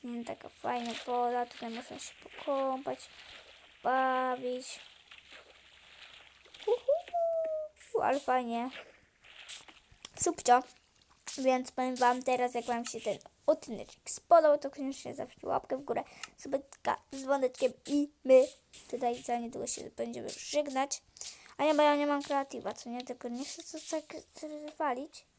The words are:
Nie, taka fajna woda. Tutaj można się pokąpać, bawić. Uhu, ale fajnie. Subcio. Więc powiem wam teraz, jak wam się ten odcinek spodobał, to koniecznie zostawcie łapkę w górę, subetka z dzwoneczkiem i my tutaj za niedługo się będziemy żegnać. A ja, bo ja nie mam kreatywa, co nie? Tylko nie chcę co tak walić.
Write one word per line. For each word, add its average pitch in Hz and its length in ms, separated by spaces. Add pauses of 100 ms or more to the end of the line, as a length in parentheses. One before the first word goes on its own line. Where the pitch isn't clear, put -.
Nie, 233 220
taka - 240
fajna 240 420 (140)
woda. 247 400
Tutaj 240 240
można 240 300
się - 140 (100)
pokąpać, 269 880 (720)
bawić. 254 960 (1900)
Uhu, 640 1300
ale 269 180
fajnie. 247 500 (1500)
Subcio. 254 420 (760)
Więc 254 340
powiem 254 240
wam 254 280
teraz, 247 300
jak 240 120
wam 240 200
się 226 160
ten 202 160 (300)
odcinek 262 400 (180)
spodobał, 311 520
to 285 140
koniecznie 269 440
zostawcie - 320
łapkę - 300
w 277 60
górę, 233 200 (340)
subetka - 600 (140)
z 269 100
dzwoneczkiem 262 520 (120)
i 285 240 (140)
my 262 240 (440)
tutaj 247 320
za 240 140
niedługo 233 300
się - 300
będziemy 233 320
żegnać. 277 720 (560)
A 262 60
ja, 302 100
bo 294 80
ja 294 140
nie 294 120
mam 285 160
kreatywa, 269 500
co - 160
nie? 247 140
Tylko 247 260
nie 247 160
chcę - 180
co - 140 (140)
tak 311 240 (600)
walić. 285 480 (140)